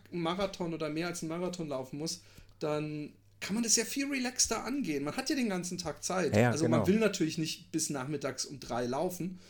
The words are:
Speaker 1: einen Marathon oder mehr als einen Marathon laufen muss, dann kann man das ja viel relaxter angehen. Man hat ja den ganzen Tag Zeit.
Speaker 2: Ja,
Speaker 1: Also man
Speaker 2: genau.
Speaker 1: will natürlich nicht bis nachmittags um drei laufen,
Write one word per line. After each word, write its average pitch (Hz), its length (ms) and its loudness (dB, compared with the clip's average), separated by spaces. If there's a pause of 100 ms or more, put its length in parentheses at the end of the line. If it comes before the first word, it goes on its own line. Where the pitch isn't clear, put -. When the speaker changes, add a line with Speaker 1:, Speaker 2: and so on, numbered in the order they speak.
(120)
Speaker 1:
einen 175 100 -2
Marathon 180 520 0
oder 151 160 -2
mehr 160 180 0
als 170 140 -4
einen 160 80 -4
Marathon 175 400 -2
laufen 131 280 -4
muss, 165 240 -4 (380)
dann 151 540 -2 (260)
kann - 160 -4
man 240 80 2
das 226 120 4
ja 233 80 6
viel 277 240 -2
relaxter 247 560 0
angehen. 185 400 -2
Man 147 140 -2
hat 262 140 -2
ja 302 40 2
den 240 140 2
ganzen 180 300 -2
Tag - 240 -6
Zeit. 180 340 2
Speaker 2:
Ja, 120 140 8
Speaker 1:
Also 156 160 2
man - 160 4
Speaker 2:
genau. - 40 0
Speaker 1:
will 202 120 6
natürlich 190 400 2
nicht - 320 -6
bis 160 180 -2
nachmittags 143 560 -4
um 139 140 -12
drei 123 260 -2
laufen, 170 540 -2 (100)